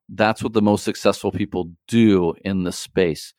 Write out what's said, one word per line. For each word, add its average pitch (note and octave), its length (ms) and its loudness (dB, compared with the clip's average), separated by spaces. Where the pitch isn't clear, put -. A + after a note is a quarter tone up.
that's G#2+ 340 0
what A2+ 120 -4
the A2 80 2
most G#2 220 2
successful G2+ 460 -2
people F2+ 420 -6
do G2 540 4
in F#2+ 220 -4
this F2 140 -6
space. - 600 -4